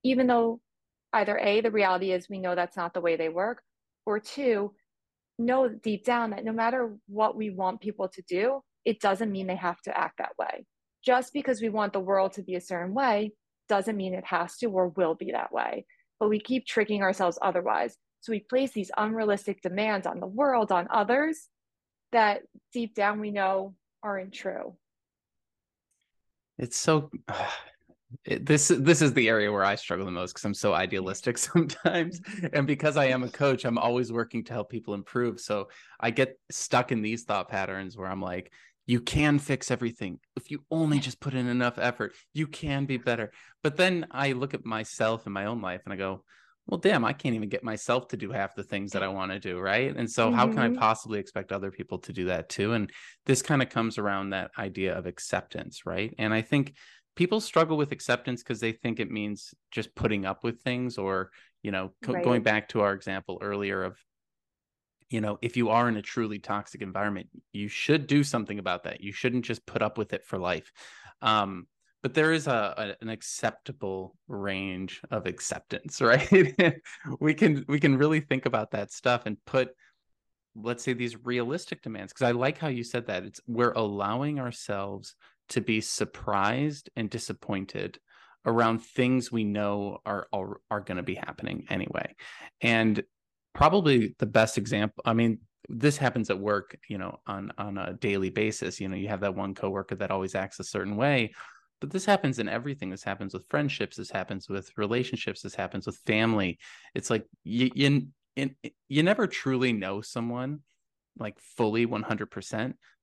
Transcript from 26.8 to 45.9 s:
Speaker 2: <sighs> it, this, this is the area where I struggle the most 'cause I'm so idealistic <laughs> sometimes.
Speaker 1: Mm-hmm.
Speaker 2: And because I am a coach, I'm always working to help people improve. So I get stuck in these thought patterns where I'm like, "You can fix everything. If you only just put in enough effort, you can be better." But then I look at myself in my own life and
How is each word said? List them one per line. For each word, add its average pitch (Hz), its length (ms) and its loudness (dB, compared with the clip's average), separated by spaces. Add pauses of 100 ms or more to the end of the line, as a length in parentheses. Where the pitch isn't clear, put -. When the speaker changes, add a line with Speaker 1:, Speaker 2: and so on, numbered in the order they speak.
Speaker 2:
<sighs> - 1000 -10
it, - 200 -2
this, 147 240 6
this 147 320 6
is 143 120 6
the 117 160 4
area 107 220 4
where 98 140 4
I 98 100 2
struggle 92 300 -4
the 92 60 -6
most 90 220 -4
'cause - 120 -8
I'm 101 80 -2
so 101 200 2
idealistic 95 640 -2
<laughs> - 20 -2
sometimes. 170 920 0
Speaker 1:
Mm-hmm. 180 240 -6
Speaker 2:
And 143 140 2
because 147 300 2
I 143 80 6
am 127 180 2
a 120 60 -4
coach, 135 360 2
I'm 117 120 0
always 120 340 0
working 117 340 -2
to 123 80 -10
help 110 160 -6
people 107 240 -8
improve. 113 460 -2
So 101 300 -4 (300)
I 117 120 0
get 131 280 2 (120)
stuck - 400 0
in 113 100 0
these 110 220 -4
thought 98 260 -2
patterns 95 480 -6
where 95 120 -8
I'm 95 120 -6
like, 90 320 -6 (320)
"You 120 160 2
can 147 380 2
fix 143 320 -2
everything. 113 480 -4 (160)
If - 160 -12
you 151 200 -10
only 156 280 2
just 131 220 -6
put 143 140 -4
in 127 120 0
enough 123 320 0
effort, 120 360 -2 (180)
you 151 140 -2
can 143 380 -4
be 127 120 -2
better." 117 340 -2 (320)
But 143 140 0
then 185 340 2
I 139 220 0
look 131 200 -4
at - 120 -6
myself 110 640 -2
in 101 60 -4
my 98 120 -2
own 113 160 -4
life 90 240 -6
and 98 80 -8